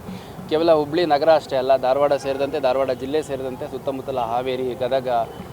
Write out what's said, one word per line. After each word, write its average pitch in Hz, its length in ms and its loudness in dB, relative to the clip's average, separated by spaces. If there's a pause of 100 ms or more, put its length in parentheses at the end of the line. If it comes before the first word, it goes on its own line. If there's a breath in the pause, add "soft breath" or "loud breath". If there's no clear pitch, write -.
(500 loud breath)
ಕೇವಲ 165 220 4
ಹುಬ್ಳಿ 156 340 4
ನಗರ 156 300 6
ಅಷ್ಟೇ 143 200 -2
ಅಲ್ಲ, 131 220 4
ಧಾರವಾಡ 139 360 2
ಸೇರಿದಂತೆ, 139 460 -2
ಧಾರವಾಡ 131 320 2
ಜಿಲ್ಲೆ 135 300 -2
ಸೇರಿದಂತೆ 135 500 -8
ಸುತ್ತಮುತ್ತಲ 135 480 -6
ಹಾವೇರಿ, 123 560 -2
ಗದಗ, 127 340 -2 (420)